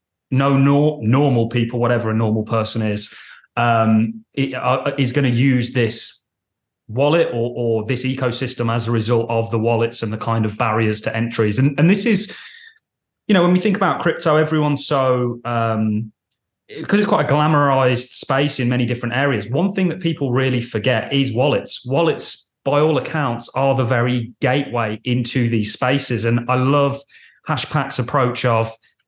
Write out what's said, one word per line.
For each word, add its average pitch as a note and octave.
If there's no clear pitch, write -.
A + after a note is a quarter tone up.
No C#3
nor-, C#3+
normal A#2+
people, A#2+
whatever A#2
a -
normal A2
person A2
is, G#2
um, A2+
it, C3
uh, C3
is B2
gonna C#3
use B2
this -
wallet D3
or, A#2
or A2+
this B2+
ecosystem B2
as A#2
a A#2
result A#2
of A2+
the A2+
wallets A#2
and G#2+
the G#2+
kind A2+
of G#2+
barriers A2
to A2
entries. A2+
And, C3+
and E3
this G#3
is, G#3
you G#3+
know, F3+
when F3
we F3+
think G3
about F3+
crypto, D#3+
everyone's D3+
so, B2+
um, A2+
'cause G3+
it's G#3
quite D3+
a -
glamorized C#3+
space C3+
in A#2+
many B2
different A#2+
areas. B2+
One F3
thing F#3+
that F3+
people D3+
really C3
forget A#2
is C3
wallets. -
Wallets, C#3+
by C#3+
all D#3
accounts, B2
are C3+
the B2+
very A#2+
gateway A#2+
into B2
these A2
spaces. C3
And A#2+
I B2+
love C3+
Hashpack's C#3+
approach B2
of, A2+